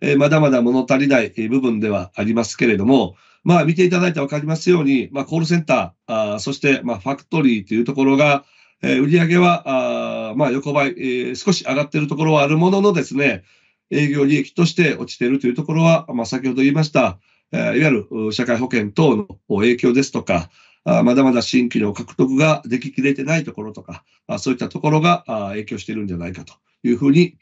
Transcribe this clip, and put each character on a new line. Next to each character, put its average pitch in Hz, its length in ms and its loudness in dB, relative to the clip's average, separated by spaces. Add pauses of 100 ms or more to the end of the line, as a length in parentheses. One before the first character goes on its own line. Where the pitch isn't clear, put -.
え 143 140 0
ー、 139 40 4
ま 147 120 4
だ 156 100 4
ま 147 100 4
だ 127 120 2
物 127 220 2
足 135 140 2
り 139 80 2
な 135 140 4
い、 101 160 -4
え 113 60 -6
ー、 110 60 -4
部 131 120 0
分 120 180 -2
で 107 120 -2
は 98 260 -4
あ 104 80 -2
り 110 100 0
ま 117 100 0
す - 120 -10
け 131 100 0
れ 110 100 2
ど 98 100 -2
も、 120 280 2 (300)
ま 170 160 4
あ、 147 40 0
見 160 120 0
て 180 80 4
い 180 60 4
た 175 100 0
だ 185 80 0
い 175 40 -2
て 160 80 -4
わ 139 60 -4
か 147 100 -6
り 147 100 -4
ま 160 100 -2
す 160 140 -4
よ 180 100 4
う 147 40 -2
に、 131 280 0
ま - 80 -6
あ、 135 40 -4
コ 156 120 -4
ー 165 40 0
ル 160 60 -2
セ 170 120 0
ン 160 60 -4
タ 110 300 -2 (140)
ー、 110 260 -2
あ、 104 60 -8
そ 139 120 -8
し 135 60 -10
て、 139 240 0
ま 120 120 -4
あ、 101 40 -10
フ 131 120 -8
ァ 139 60 -4
ク - 100 -20
ト 160 140 -2
リ 120 220 2
ー 98 60 -16
と 107 60 -4
い 113 60 2
う 117 40 0
と 135 100 -6
こ 135 100 0
ろ 135 120 4
が、 143 280 2 (380)
え 135 120 0
ー、 131 60 2
売 160 280 4
上 170 100 4
は、 120 920 0
あ、 - 40 -10
ま 139 120 0
あ、 127 40 0
横 139 220 -4
ば 139 140 0
い、 - 20 -2
え 127 40 -4 (380)
ー、 127 60 -8
少 196 160 0
し - 120 -2
上 131 120 -4
が 147 80 -2
っ 147 40 -10
て 160 100 -4
い - 20 0
る 147 80 -4
と - 80 -4
こ 156 80 -2
ろ 160 80 2
は 151 100 4
あ 139 60 2
る 160 100 2
も 180 140 4
の 196 80 2
の 202 120 4
で 160 120 0
す - 120 -10
ね、 127 280 -2 (460)
営 147 180 0
業 139 160 0
利 143 120 4
益 - 160 -4
と 170 140 2
し - 80 -2
て 151 220 0
落 117 100 -10
ち - 120 -16
て 123 80 0
い 120 40 2
る 135 80 0
と 131 80 -2
い 123 40 2
う 123 40 -4
と 156 80 -6
こ 156 120 -6
ろ 165 100 2
は、 165 280 4
ま 120 120 -4
あ、 - 20 -8
先 131 220 -6
ほ 123 60 -4
ど 131 80 0
言 139 100 4
い - 0 -
ま 156 100 0
し 151 80 -2
た、 113 300 -2 (320)
え 127 60 -4
ー、 - 20 -2
い 110 40 -4
わ 110 100 -2
ゆ 151 160 2
る、 107 200 -2
う、 110 220 -4
社 117 120 -4
会 117 140 -2
保 123 60 -2
険 107 260 -4
等 139 260 2
の 104 120 -6 (320)
影 120 160 2
響 120 160 2
で 135 100 2
す - 80 -4
と 110 140 -6
か、 85 260 -4 (340)
あ、 110 180 2
ま 120 120 4
だ 135 80 4
ま 131 100 4
だ 117 100 0
新 123 220 0
規 120 160 -2
の 104 120 -2
獲 113 240 -12
得 131 200 0
が 151 280 2
で 120 140 -4
き 135 140 -8
き 127 100 -4
れ 139 120 0
て 139 80 -8
な 156 140 -2
い 156 80 -4
と - 80 -12
こ 107 120 -12
ろ 107 80 -14
と 101 100 -18
か、 - 220 -18 (220)
あ、 113 120 -6
そ 131 120 -4
う 127 40 2
い - 20 -6
っ - 20 -14
た 117 100 -6
と - 120 -10
こ 151 100 0
ろ 156 100 4
が、 151 260 0
あ、 107 240 -6
影 104 140 -8
響 104 140 -10
し - 60 -14
て 110 80 -10
い 110 40 -6
る 107 80 -6
ん - 20 -8
じ 90 80 -6
ゃ - 20 -8
な 85 120 -8
い 92 40 -10
か 90 120 -14
と - 100 -20 (280)
い 120 100 2
う 120 40 2
ふ 139 100 0
う 139 40 6
に、 170 320 4